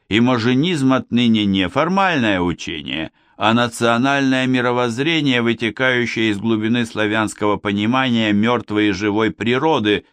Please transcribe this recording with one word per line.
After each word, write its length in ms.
«Имажинизм 840
отныне 540
не 220
формальное 720
учение, 720
а 180
национальное 920
мировоззрение, 920
вытекающее 920
из 80
глубины 460
славянского 720
понимания 800
мёртвой 540
и 40
живой 380
природы 840